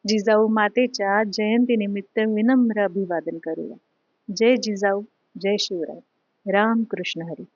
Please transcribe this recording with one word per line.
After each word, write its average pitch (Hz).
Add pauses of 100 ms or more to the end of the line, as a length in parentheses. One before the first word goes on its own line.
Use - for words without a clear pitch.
जिजाऊ 214
मातेच्या 214
जयंतीनिमित्त 214
विनम्र 220
अभिवादन 170
करूया. 165 (600)
जय 233
जिजाऊ, 202 (380)
जय 196
शिवराय, 165 (540)
रामकृष्ण 208
हरी. 165 (120)